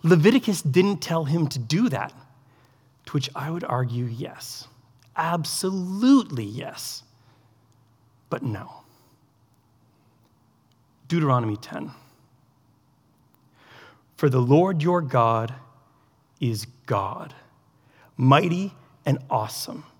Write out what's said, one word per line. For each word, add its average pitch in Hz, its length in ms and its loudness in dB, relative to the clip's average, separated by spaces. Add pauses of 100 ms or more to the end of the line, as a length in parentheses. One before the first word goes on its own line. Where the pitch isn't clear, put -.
Leviticus 185 580 4
didn't 180 380 2
tell 165 260 -4
him 151 220 0
to 131 120 -6
do 170 300 0
that, 107 240 -6 (920)
to - 60 -16
which 139 240 -2
I 147 160 -8
would 170 140 -6
argue 123 400 -2
yes. - 640 -12 (480)
Absolutely 185 1300 0
yes. - 580 -12 (1300)
But - 120 -4
no. - 420 -8 (2250)
Deuteronomy 127 480 2
ten. - 340 -12 (2250)
"For 147 140 2
the 127 100 4
Lord 156 420 4
your 175 200 2
God 117 520 2 (880)
is 113 260 -2 (200)
God, 101 500 -6 (800)
mighty 170 580 2 (320)
and 139 140 0 (100)
awesome. - 540 -6 (160)